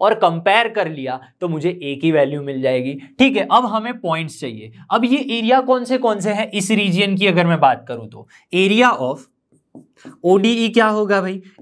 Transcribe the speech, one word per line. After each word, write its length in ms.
और 160
कंपेयर 520
कर 220
लिया 300
तो 80
मुझे 220
ए 320
की 100
वैल्यू 300
मिल 200
जाएगी, 360
ठीक 180
है। 140
अब 160
हमें 340
पॉइंट्स 400
चाहिए। 320
अब 140
ये 140
एरिया 440
कौन 220
से 140
कौन 220
से 120
हैं 180
इस 220
रीजन 440
की 100
अगर 200
मैं 140
बात 280
करूं 200
तो, 200
area 460
of 300
ओडीई 440
क्या 180
होगा 340
भाई? 200